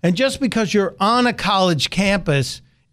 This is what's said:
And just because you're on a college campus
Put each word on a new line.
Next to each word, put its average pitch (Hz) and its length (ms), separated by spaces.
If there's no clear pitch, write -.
And 175 140
just 269 240
because 226 320
you're 196 260
on 233 260
a 240 80
college 185 560
campus 175 720